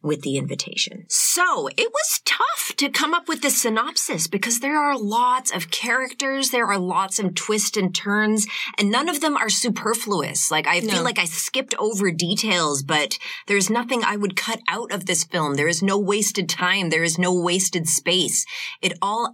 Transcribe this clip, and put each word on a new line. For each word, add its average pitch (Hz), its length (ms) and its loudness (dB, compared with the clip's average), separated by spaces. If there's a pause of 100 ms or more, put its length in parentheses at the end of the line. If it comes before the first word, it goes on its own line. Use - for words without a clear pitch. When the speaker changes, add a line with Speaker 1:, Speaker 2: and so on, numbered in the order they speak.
Speaker 1:
with 147 180 0
The 139 160 -2
Invitation. - 720 -4
So, 330 600 2
it 466 220 0
was 605 360 0
tough - 500 0
to 277 140 2
come 302 240 0
up 339 120 0
with 320 140 -4
this 277 220 2
synopsis 220 640 0
because 226 340 -2
there 285 180 0
are 285 200 2
lots 247 520 2
of - 200 -4
characters, 262 800 -2
there 233 160 2
are 196 120 2
lots 180 400 0
of 185 160 -2
twists 214 440 0
and 190 160 0
turns, 214 520 2 (300)
and 202 140 2
none 269 180 2
of 311 140 -2
them 302 160 0
are 226 100 0
superfluous. 214 1000 0
Like, 156 160 0
I 175 160 2
feel 214 140 0
Speaker 2:
No. 170 60 2
Speaker 1:
like 240 160 0
I 180 60 2
skipped - 540 -4
over 202 320 0
details, 170 720 0
but 147 360 0 (280)
there's 202 240 2
nothing 240 340 0
I 208 140 0
would 202 180 -2
cut 226 320 -4
out 196 240 -4
of 196 140 -6
this 180 240 0
film. 151 240 0
There 147 140 2
is 165 120 2
no 196 160 2
wasted 202 520 0
time. 180 420 0
There 165 140 2
is 165 120 0
no 180 160 2
wasted 175 540 0
space. - 580 0 (380)
It 180 180 0
all 220 340 0